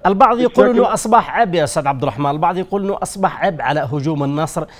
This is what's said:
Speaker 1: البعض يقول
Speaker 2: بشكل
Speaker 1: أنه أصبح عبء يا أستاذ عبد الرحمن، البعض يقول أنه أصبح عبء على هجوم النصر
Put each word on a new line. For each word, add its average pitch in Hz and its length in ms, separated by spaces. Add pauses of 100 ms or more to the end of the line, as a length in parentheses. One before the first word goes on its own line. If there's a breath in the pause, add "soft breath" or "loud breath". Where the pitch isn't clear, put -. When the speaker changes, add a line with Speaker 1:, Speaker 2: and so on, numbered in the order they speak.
Speaker 1:
البعض 220 340
يقول 247 280
Speaker 2:
بشكل 240 120
Speaker 1:
أنه 247 140
أصبح 214 460
عبء 180 180
يا 156 60
أستاذ 143 240
عبد 135 140
الرحمن، 143 280
البعض 170 280
يقول 190 260
أنه 196 200
أصبح 185 420
عبء 165 160
على 143 180 (140)
هجوم 147 300
النصر 151 420 (140 loud breath)